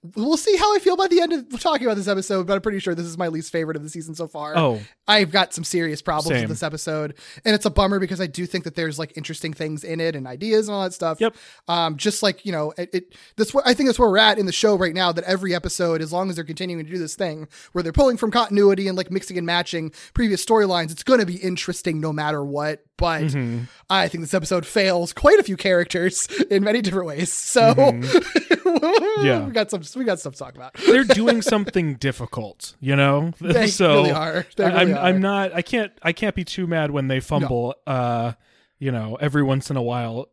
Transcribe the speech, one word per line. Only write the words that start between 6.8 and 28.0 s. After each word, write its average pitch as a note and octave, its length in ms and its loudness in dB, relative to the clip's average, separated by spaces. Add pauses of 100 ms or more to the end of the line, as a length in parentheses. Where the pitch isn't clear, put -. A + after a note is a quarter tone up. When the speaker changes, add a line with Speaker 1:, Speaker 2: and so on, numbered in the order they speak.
Speaker 1:
and G#3+ 100 4
it's G#3+ 120 -2
a G3 40 2
bummer G3 280 2
because F#3 220 -4
I F#3 60 -2
do E3+ 200 -6
think F3+ 180 -6
that D#3 120 -10
there's, D#3+ 220 -4
like, D#3+ 180 -10
interesting D#3+ 360 -10
things D#3 300 -8
in E3 180 -8
it E3 140 -2
and C3 120 -10
ideas G#3 420 0
and G#3 80 -4
all F#3+ 80 -2
that F3+ 100 -6
stuff. D#3+ 260 -4
Speaker 2:
Yep. A3 140 2 (320)
Speaker 1:
Um, E3+ 300 -2
just G3+ 260 -2
like, G3 240 -2
you F#3+ 60 -4
know, D#3 260 -4
it, F3 160 -8
it, F3+ 200 -6 (220)
that's G#3+ 160 0
what, C#4 140 2
I B3 80 6
think C4+ 140 2
that's A#3 100 0
where B3 100 6
we're G3 100 4
at G#3+ 200 6
in G3 80 0
the F3 60 -2
show G#3 240 4
right F3 180 0
now, F#3 180 2
that E3+ 120 -4
every F#3 300 -2
episode, E3+ 460 -2
as D#3 120 -6
long F#3 180 -2
as E3 60 -6
they're E3 80 -8
continuing E3 400 -8
to D#3 60 -16
do F#3 80 -6
this D#3+ 180 -6
thing D#3 320 -6 (240)
where F3+ 100 -2
they're E3 100 -4
pulling C4 260 4
from A3 120 0
continuity G3+ 560 2
and, F#3 100 -4
like, F#3 140 -6
mixing F#3+ 260 -6
and E3+ 100 -4
matching E3+ 460 -4 (220)
previous G#3+ 300 0
storylines, F#3 480 2
it's D#3 100 -12
gonna A#3+ 240 4
be F3 100 -6
interesting F3+ 640 -4
no D#3 120 -4
matter D3+ 320 -4
what. D3 360 -6 (160)
But E3 280 0
Speaker 2:
Mm-hmm. B2+ 340 -2 (320)
Speaker 1:
I F#3 180 2
think E3 140 -6
this E3 120 -4
episode F3 300 -2
fails F#3 480 0
quite G4+ 280 6
a - 20 0
few F#3+ 140 -4
characters F3+ 720 0 (120)
<laughs> G4 100 0
in G3 120 4
many G#3+ 180 2
different F#3 280 -2
ways. D#3 240 -4
So A3+ 420 4
Speaker 2:
Mm-hmm. - 920 2